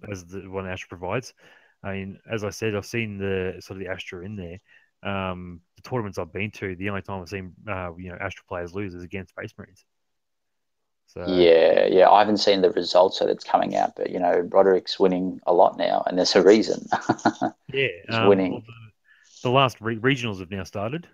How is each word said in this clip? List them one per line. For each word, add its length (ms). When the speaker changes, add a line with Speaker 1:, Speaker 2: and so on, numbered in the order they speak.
Speaker 1:
as 160
the 240
one 180
Astra 200
provides. 460
I 120
mean, 240
as 140
I 60
said, 240
I've 120
seen 320
the, 420
sort 200
of 60
the 60
Astra 320
in 120
there. 220
Um, 580
the 60
tournaments 360
I've 140
been 200
to, 240
the 140
only 120
time 200
I've 60
seen, 240
uh, 280
you 140
know, 100
Astra 280
players 260
lose 200
is 100
against 260
Space 280
Marines. 260
So 200
Speaker 2:
Yeah, 600
yeah. 240
I 100
haven't 180
seen 240
the 80
results 480
that 100
it's 160
coming 320
out, 200
but, 140
you 80
know, 240
Broderick's 560
winning 480
a 60
lot 240
now, 300
and 100
there's 200
a 60
reason. 500
<laughs> 640
Speaker 1:
Yeah, 160
Speaker 2:
He's 100
Speaker 1:
um, 120
Speaker 2:
winning. 240
Speaker 1:
well, 140
the, 60
the 80
last 300
re-, 180
regionals 420
have 100
now 140
started, 500